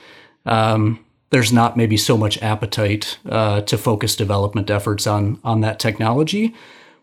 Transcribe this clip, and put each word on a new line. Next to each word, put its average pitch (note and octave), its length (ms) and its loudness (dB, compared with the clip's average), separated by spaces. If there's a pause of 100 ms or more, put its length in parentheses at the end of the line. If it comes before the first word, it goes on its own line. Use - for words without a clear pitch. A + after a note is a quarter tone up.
(460)
um, A2 580 2 (280)
there's A#2+ 200 2
not A#2 240 4
maybe A2 220 2
so A#2+ 180 2
much G#2+ 280 0
appetite, G#2+ 720 -2 (100)
uh, G#2+ 340 0
to A2 160 -2
focus A2 380 -2
development G2+ 540 -2
efforts G#2 380 -2
on, G#2 360 0
on A2+ 180 0
that A2 180 -2
technology. D#3+ 760 -2 (500)